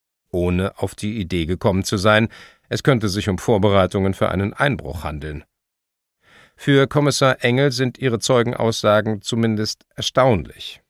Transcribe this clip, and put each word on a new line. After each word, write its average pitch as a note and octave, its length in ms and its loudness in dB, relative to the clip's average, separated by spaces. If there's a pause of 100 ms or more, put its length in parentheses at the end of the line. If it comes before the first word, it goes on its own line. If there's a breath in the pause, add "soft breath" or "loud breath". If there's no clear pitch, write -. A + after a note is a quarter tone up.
(300)
ohne F2+ 480 -2
auf - 160 -6
die G#2+ 260 -6
Idee F2+ 260 -4
gekommen F#2 400 0
zu A2 120 -2
sein, G#2+ 300 4 (400 loud breath)
es - 160 -6
könnte A2+ 240 2
sich G2+ 220 -4
um F#2 80 0
Vorbereitungen G2 760 2
für - 160 -2
einen G2 240 -2
Einbruch E2+ 500 -4
handeln. D2+ 420 -10 (1120 soft breath)
Für C#3 300 4
Kommissar C#3 560 0
Engel C3 280 2
sind B2 260 -4
ihre A#2 220 0
Zeugenaussagen A2 1040 0
zumindest A2 640 -2 (100)
erstaunlich. - 960 -2